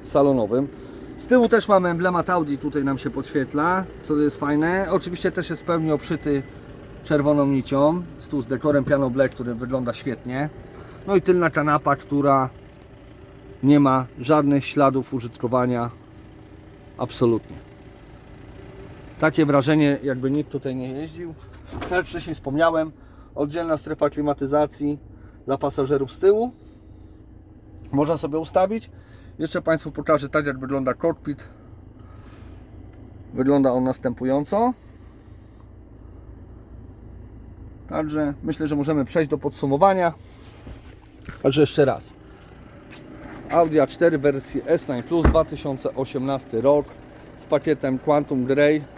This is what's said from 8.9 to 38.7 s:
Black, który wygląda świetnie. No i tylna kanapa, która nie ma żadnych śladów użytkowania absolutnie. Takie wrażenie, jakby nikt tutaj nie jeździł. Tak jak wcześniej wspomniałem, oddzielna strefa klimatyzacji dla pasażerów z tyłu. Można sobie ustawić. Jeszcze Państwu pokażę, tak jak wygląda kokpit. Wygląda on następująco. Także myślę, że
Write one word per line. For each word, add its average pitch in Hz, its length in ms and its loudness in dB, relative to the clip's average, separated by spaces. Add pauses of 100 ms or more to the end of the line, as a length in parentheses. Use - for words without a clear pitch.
Black, 131 240 2
który 120 220 -6
wygląda 123 380 -4
świetnie. 131 560 -6 (580)
No 196 80 2
i 180 60 6
tylna 180 280 4
kanapa, 147 460 2
która 139 540 2 (1120)
nie 143 160 6
ma 131 260 4 (140)
żadnych 143 460 2
śladów 135 480 0
użytkowania 123 760 -2 (1080)
absolutnie. 117 580 -2 (1600)
Takie 156 260 4
wrażenie, 143 580 4
jakby 131 280 -2
nikt 147 200 -2
tutaj 135 240 -6
nie 127 160 -8
jeździł. 160 420 -12 (460)
Tak - 120 -8
jak 180 140 0
wcześniej 165 300 -8
wspomniałem, 160 560 0 (440)
oddzielna 156 420 -2
strefa 147 320 -2
klimatyzacji 147 880 -2 (460)
dla 131 120 -2
pasażerów 139 540 -2
z - 80 -18
tyłu. 214 320 4 (1400)
Można 151 260 2
sobie 156 220 -4
ustawić. 190 500 -2 (500)
Jeszcze 160 220 -4
Państwu 156 300 -2
pokażę, 147 380 0
tak 151 160 0
jak 135 140 -4
wygląda 131 340 -2
kokpit. 151 500 -4 (1900)
Wygląda 131 380 4
on 127 120 0
następująco. 135 880 0 (3250)
Także 151 440 -2 (100)
myślę, 156 240 -2
że 147 80 0